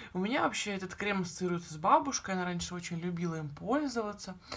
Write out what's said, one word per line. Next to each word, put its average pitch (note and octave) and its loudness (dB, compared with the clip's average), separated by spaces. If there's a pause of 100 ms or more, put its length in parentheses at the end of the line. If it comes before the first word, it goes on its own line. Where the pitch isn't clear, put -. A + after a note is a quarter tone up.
(140)
У F3+ -2
меня A3+ 2
вообще G#3 0
этот F#3+ -4
крем G3+ 0
ассоциируется F3 -2
с D#3 -8
бабушкой. B3 4
Она F3+ 2
раньше F3 -2
очень F3 -4
любила E3+ 0
им D#3 -4
пользоваться. G#3 -2 (220)